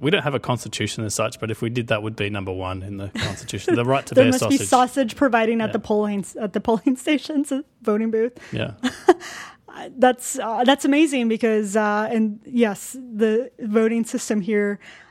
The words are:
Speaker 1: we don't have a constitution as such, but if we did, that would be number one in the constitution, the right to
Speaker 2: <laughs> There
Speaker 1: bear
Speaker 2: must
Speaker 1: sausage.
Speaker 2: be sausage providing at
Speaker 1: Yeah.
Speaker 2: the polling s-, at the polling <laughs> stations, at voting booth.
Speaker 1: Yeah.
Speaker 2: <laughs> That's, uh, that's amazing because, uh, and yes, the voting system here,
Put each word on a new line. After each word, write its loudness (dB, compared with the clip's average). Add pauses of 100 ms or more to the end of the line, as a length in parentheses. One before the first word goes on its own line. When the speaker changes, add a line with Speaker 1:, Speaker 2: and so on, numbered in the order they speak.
Speaker 1:
we 0
don't 2
have -2
a -4
constitution -4
as -6
such, -2
but -6
if -8
we -2
did, -4
that 0
would -8
be -2
number -6
one -6
in -10
the -8
constitution, -6
the 2
right 2
to -12
Speaker 2:
<laughs> -6
There 10
Speaker 1:
bear 6
Speaker 2:
must 0
Speaker 1:
sausage. 4
Speaker 2:
be -2
sausage 2
providing 2
at -2
Speaker 1:
Yeah. -10
Speaker 2:
the -2
polling 0
s-, -10
at -4
the -2
polling 2
<laughs> -4
stations, -2
at -2 (180)
voting 0
booth. 0 (200)
Speaker 1:
Yeah. -4 (100)
Speaker 2:
<laughs> 2 (760)
That's, 2
uh, -2
that's 4
amazing 4
because, 0
uh, 2
and 0
yes, 0
the -2
voting 2
system -2
here, 0 (320)